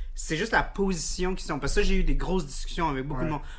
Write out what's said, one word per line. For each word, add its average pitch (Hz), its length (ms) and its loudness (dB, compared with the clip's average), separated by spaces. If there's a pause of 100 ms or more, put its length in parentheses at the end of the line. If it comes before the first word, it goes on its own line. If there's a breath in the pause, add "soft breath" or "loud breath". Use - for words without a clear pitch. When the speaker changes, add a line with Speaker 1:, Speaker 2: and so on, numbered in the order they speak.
(160 loud breath)
Speaker 1:
C'est - 200 -4
juste 202 160 -2
la 151 120 4
position 185 720 -2
qu'ils - 120 -6
sont. 151 120 -2
Parce 135 160 0
que 208 60 6
ça, 196 60 6
j'ai 190 100 6
eu 180 60 4
des 151 120 6
grosses 147 320 0
discussions - 420 -2
avec 131 160 -2
beaucoup 143 160 -4
de - 60 0
Speaker 2:
Ouais. 156 60 0
Speaker 1:
monde. 143 80 -4 (180 loud breath)